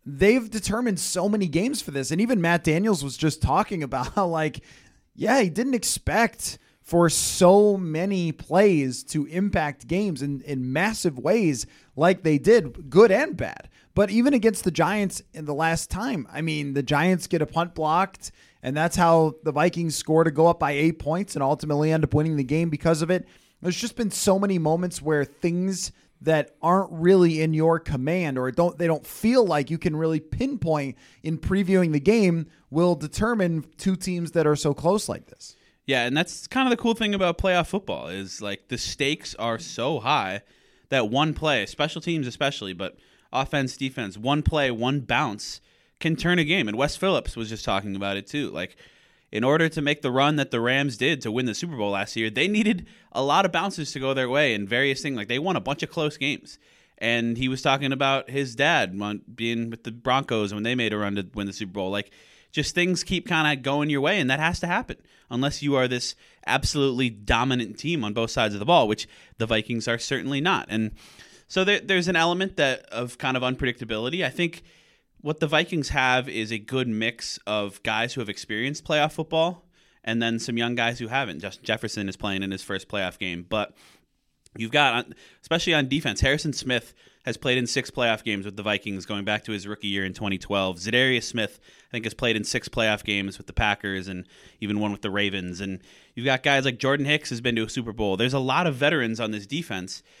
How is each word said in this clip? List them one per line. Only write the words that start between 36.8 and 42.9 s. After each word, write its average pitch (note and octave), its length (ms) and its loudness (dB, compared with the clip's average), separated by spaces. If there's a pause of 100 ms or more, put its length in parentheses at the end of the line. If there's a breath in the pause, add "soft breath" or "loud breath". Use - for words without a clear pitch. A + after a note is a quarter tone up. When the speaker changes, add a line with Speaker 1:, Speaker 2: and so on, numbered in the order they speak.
Speaker 2:
cool A3+ 120 2
thing G#3 220 0
about F3+ 240 0
playoff F3+ 280 2
football F2 400 -6
is, F#2+ 320 -10
like, G2+ 280 -10
the B2 100 -6
stakes - 580 -4
are A2+ 220 -2
so C3 420 -4
high G#2 420 -2 (480 soft breath)
that B2 200 2
one C#3+ 240 2
play, C#3 320 0
special D#3 340 -4
teams D#3+ 280 -4
especially, A#2+ 460 -4
but F2+ 240 -10 (360 soft breath)